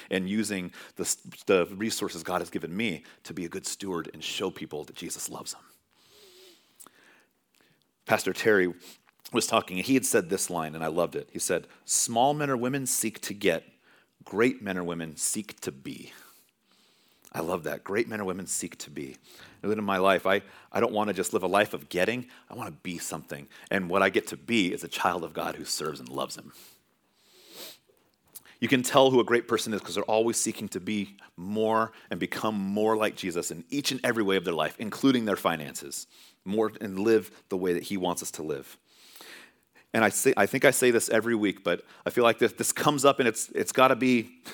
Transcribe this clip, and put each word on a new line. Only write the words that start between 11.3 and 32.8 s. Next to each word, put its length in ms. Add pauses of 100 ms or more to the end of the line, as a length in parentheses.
He 60
said, 280 (180)
"Small 500
men 160
or 60
women 300
seek 360
to 120
get, 300 (600)
great 380
men 160
or 60
women 320
seek 440
to 120
be." 400 (1200)
I 40
love 240
that. 180
Great 240
men 140
or 40
women 220
seek 320
to 120
be. 260 (440)
And 120
in 100
my 140
life, 280
I, 180 (280)
I 80
don't 140
wanna 200
just 200
live 100
a 60
life 260
of 140
getting. 400 (200)
I 60
wanna 160
be 260
something. 520 (240)
And 180
what 120
I 60
get 200
to 80
be 360
is 120
a 40
child 360
of 80
God 240
who 80
serves 340
and 100
loves 280
him. 160 (2000)
You 80
can 160
tell 260
who 80
a 60
great 240
person 260
is 60
'cause 160
they're 80
always 320
seeking 320
to 120
be 360 (200)
more 540 (180)
and 120
become 340
more 420